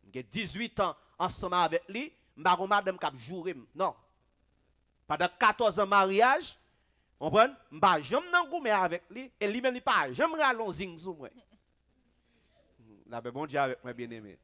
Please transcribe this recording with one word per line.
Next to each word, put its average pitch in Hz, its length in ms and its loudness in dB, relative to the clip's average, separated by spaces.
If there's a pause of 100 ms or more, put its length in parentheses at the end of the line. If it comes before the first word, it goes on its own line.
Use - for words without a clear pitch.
(120)
J'ai 127 120 -12
dix-huit 190 560 -8
ans 175 160 0 (200)
ensemble 180 380 -4
avec 170 340 0
lui. 247 240 -10 (240)
M'pa 175 200 2
gon 185 100 -4
madame 190 320 0
qui 170 80 -6
a 143 100 -2
joué. 165 380 -10 (220)
Non. 175 180 -2 (1120)
Pendant 151 220 0 (100)
quatorze 214 400 2
ans 202 80 2
mariage, 202 720 4 (600)
on 151 120 -4
prend, 220 180 6 (220)
m'pa 170 320 4
jamais 262 280 -2
nan 349 180 2
goumé 285 220 -2
avec 180 400 0
lui. 247 200 -14 (100)
Et 208 80 -2
lui-même, 247 280 -2
il 247 60 -10
pas 165 300 2
jamais 311 300 0
ralon 226 280 0
zing 170 280 -8
sou 175 160 -12
moi. 143 140 -16 (1800)
La 117 120 -10
ben, 120 100 -10
bon 139 160 -8
Dieu 143 120 -4
avec 131 240 -2
moi, 123 100 -12
bien-aimé. 117 520 -14